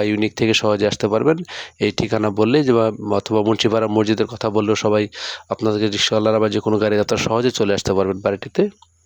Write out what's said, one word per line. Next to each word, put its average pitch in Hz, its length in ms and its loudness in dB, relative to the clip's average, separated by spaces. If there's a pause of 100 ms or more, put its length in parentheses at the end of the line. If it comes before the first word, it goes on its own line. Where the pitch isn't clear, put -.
ইউনিক 107 320 0
থেকে 113 180 2
সহজে 104 340 0
আসতে 101 200 -2
পারবেন 120 300 2 (420)
এই 104 120 0
ঠিকানা 107 380 -2
বললেই, 113 340 2
যে 127 100 2
বা, 113 120 4 (320)
অথবা 107 240 0
মুন্সিপাড়া 110 460 2
মসজিদের 107 400 0
কথা 113 220 -4
বললেও 104 260 0
সবাই 104 320 0 (420)
আপনাদেরকে, 107 380 0
রিক্সাওয়ালারা 107 520 0
বা 107 100 2
যে 104 100 -2
কোনো 107 180 0
গাড়ি, 104 220 2
আপনারা 104 240 0
সহজে 120 280 0
চলে 101 220 0
আসতে 98 200 -2
পারবেন 95 260 0
বাড়িটিতে। 101 500 -2 (360)